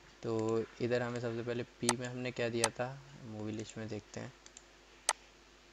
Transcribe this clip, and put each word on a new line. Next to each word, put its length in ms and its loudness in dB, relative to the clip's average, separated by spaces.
तो 400 2
इधर 200 4
हमें 200 0
सबसे 220 0
पहले 200 0
पी 320 2
में 120 -4
हमने 240 -4
क्या 180 0
दिया 200 4
था, 180 -2
Movie 280 -6
list 260 -6
में 100 -6
देखते 320 -8
हैं। 140 -8